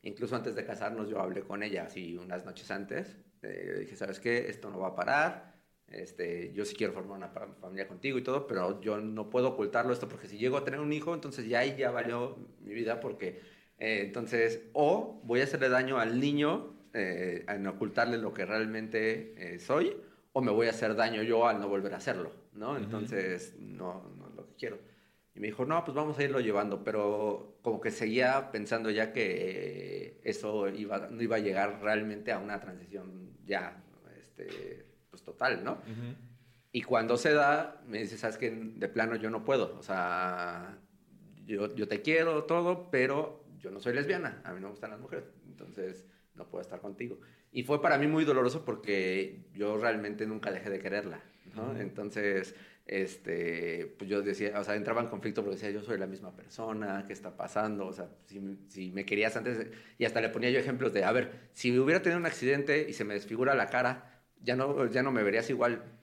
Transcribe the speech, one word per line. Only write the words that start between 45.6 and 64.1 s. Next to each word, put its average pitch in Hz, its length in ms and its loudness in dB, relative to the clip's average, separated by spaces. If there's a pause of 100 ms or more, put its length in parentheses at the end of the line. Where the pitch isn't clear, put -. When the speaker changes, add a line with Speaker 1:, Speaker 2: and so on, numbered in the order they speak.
Speaker 1:
no - 140 -14
puedo 92 120 -6
estar - 180 -10
contigo". 104 400 -8 (340)
Y 123 100 -2
fue 143 180 2
para - 160 6
mí 147 100 4
muy 160 160 4
doloroso 131 400 4
porque 95 800 0 (100)
yo 104 240 0
realmente 107 480 0
nunca 107 260 -4
dejé 95 180 -6
de 98 100 -2
quererla, 95 420 -4 (320)
¿no? 117 180 -4
Speaker 2:
Ujú. 113 100 -6
Speaker 1:
Entonces, 101 720 -2 (300)
este, 85 1120 -2
pues 98 120 -8
yo 101 120 2
decía, 101 380 -2
o 101 40 -2
sea, 104 120 0
entraba 113 260 0
en 117 60 -2
conflicto 107 360 -4
porque 101 140 -2
decía, 101 140 -4
"Yo 104 120 -4
soy 113 140 -2
la 95 100 -2
misma 95 280 -12
persona, 107 720 -6
¿qué 101 60 -10
está 92 220 -12
pasando?". 104 520 -2
O 95 60 -8
sea, 90 160 -10 (160)
si, 98 140 -14 (300)
si 92 220 -8
me 98 140 -4
querías 107 300 2
antes, 113 320 -2 (300)
y 117 80 2
hasta 113 160 2
le 110 80 4
ponía 117 200 2
yo 131 100 6
ejemplos 127 340 2
de, 98 100 4
"A 107 80 6
ver, - 420 0
si 123 240 4
hubiera 156 240 6
tenido 175 180 4
un 170 60 -2
accidente 143 640 2
y - 40 -6
se 110 100 -4
me 104 120 -2
desfigura 117 400 2
la 113 120 4
cara, 127 560 0 (180)